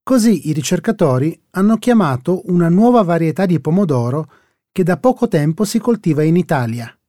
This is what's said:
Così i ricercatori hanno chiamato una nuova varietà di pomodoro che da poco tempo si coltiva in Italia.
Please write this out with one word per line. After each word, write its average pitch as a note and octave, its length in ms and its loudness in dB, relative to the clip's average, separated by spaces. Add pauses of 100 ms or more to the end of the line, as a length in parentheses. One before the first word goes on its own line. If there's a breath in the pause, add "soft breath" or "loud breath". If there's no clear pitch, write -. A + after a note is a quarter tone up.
Così A3 480 0
i D#3 40 -2
ricercatori D#3 840 -2 (140)
hanno G#3 260 0
chiamato F#3 680 0
una F3 240 0
nuova A3+ 340 4
varietà E3+ 440 0
di F3 120 0
pomodoro D3+ 720 -2 (400 soft breath)
che F#3+ 140 -2
da F3 120 0
poco B3+ 300 0
tempo D#3+ 380 0
si G#3+ 160 -2
coltiva E3+ 420 -2
in D#3+ 140 2
Italia. A#2+ 600 -4 (120)